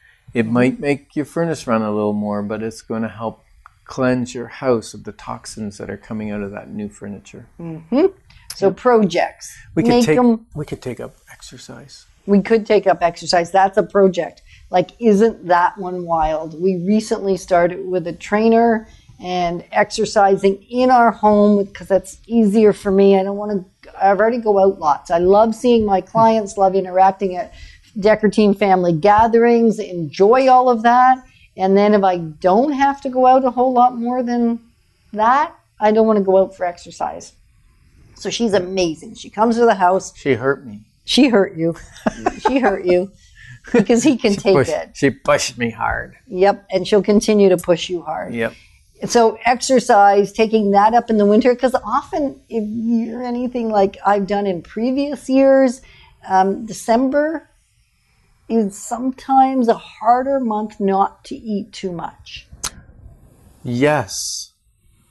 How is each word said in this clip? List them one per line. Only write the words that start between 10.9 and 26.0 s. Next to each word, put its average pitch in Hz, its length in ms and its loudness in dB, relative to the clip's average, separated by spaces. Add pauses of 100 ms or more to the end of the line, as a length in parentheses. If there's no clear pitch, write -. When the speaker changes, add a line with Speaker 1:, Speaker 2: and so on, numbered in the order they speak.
Speaker 1:
up - 140 -16 (160)
exercise. - 760 -20 (200)
Speaker 2:
We 202 160 2
could 220 240 0
take 202 220 2
up 180 160 0
exercise. 170 480 -2
That's 190 260 2
a 202 60 0
project. 180 580 0 (280)
Like, 180 300 -2
isn't 214 480 2
that 175 300 0
one 180 280 -8
wild? 160 560 -4
We 185 160 0
recently 196 600 -2
started 175 480 0
with 180 220 -4
a 170 60 -10
trainer 226 760 0 (320)
and 175 440 -6 (100)
exercising 196 960 0
in 247 200 0
our 233 220 4
home 208 560 2
'cause 180 200 -18
that's 185 380 -2
easier 214 460 4
for - 200 -4
me. 196 280 4
I 190 40 -2
don't 196 140 -6
wanna, 208 280 -6 (360)
I 196 60 2
already 214 300 2
go 214 260 0
out 190 160 2
lots. 151 320 -2
I 170 60 0
love 202 360 4
seeing 233 320 2
my 196 140 0
clients, 220 580 0